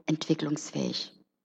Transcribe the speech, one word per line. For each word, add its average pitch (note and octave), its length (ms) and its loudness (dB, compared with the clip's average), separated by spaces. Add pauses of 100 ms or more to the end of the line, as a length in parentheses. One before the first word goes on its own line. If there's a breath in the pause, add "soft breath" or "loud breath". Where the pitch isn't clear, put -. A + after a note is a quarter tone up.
entwicklungsfähig. - 1080 0 (320)